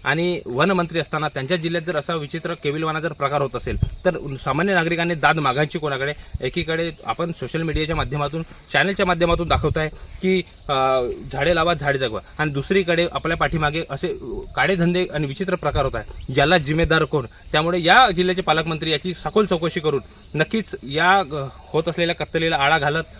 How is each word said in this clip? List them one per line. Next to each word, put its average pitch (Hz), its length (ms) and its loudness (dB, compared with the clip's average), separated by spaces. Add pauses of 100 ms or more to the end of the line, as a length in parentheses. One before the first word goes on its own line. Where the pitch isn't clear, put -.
आणि 165 420 0
वनमंत्री 165 540 0
असताना 151 280 -4
त्यांच्या 135 280 -2
जिल्ह्यात 165 260 -4
जर 160 140 -4
असा 160 180 -2
विचित्र 160 400 -6
केविलवाना 156 460 -2
जर 156 120 -4
प्रकार 139 300 -2
होत 123 140 -4
असेल - 480 -4
तर 180 60 4 (340)
सामान्य 165 300 0
नागरिकांनी 170 400 0
दाद 151 240 4
मागायची 147 400 0
कोणाकडे? 143 340 -2 (280)
एकीकडे 160 500 -2 (140)
आपण 165 280 -2
सोशल 156 300 -6
मीडियाच्या 156 340 -2
माध्यमातून, 147 460 -2
चॅनलच्या 185 640 0
माध्यमातून 170 420 2
दाखवताय 156 400 0 (340)
की, 185 200 2 (260)
अ, 131 320 2 (320)
झाडे 143 220 2
लावा, 165 200 2
झाडे 143 240 0
जगवा, 110 220 -2 (180)
आणि 156 120 0
दुसरीकडे 170 640 2
आपल्या 160 240 -2
पाठीमागे 156 540 0
असे, 143 320 -4
अ, 107 340 -8
काळेधंदे 175 580 2
आणि 151 120 -2
विचित्र 180 280 -4
प्रकार 147 300 0
होत 131 100 -2
आहे, - 420 -8
याला 151 220 6
जिम्मेदार 156 460 2
कोण? 135 220 0 (260)
त्यामुळे 165 300 2
या 208 280 8
जिल्ह्याचे 180 320 2
पालकमंत्री 160 480 0
याची 160 240 -2
सखोल 202 320 0
चौकशी 170 340 0
करून 143 200 2 (340)
नक्कीच 170 360 0 (120)
या, 165 360 4
अ, 143 280 -2 (260)
होत 165 160 0
असलेल्या 170 260 0
कत्तलीला 165 420 0
आळा 147 220 4
घालत 147 240 0 (180)